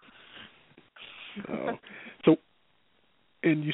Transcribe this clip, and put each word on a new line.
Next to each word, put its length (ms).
So, 320
so, 120
and 220
you 100